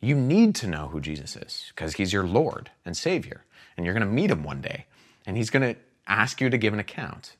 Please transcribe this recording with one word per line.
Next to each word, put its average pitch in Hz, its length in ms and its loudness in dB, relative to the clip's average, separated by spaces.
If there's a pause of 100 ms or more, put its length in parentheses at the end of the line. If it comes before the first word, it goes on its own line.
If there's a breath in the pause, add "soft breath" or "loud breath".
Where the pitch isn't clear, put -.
you 139 140 2
need 180 400 6
to 110 120 -6
know 76 200 -4
who 76 120 -6
Jesus 73 360 -8
is, - 400 -14
'cause 80 200 -6
he's 95 180 0
your 98 140 2
Lord 123 420 0 (160)
and 87 100 -6
Savior, - 480 -4 (320 loud breath)
and 85 100 -4
you're 90 80 0
gonna 110 120 2
meet 131 240 2
him 107 140 0
one 135 180 -8
day, - 240 -10 (400 soft breath)
and 98 100 -4
he's 113 140 0
gonna 131 260 2 (300)
ask 107 340 0
you 131 100 2
to 123 80 4
give 107 160 2
an 104 60 -2
account. - 600 -10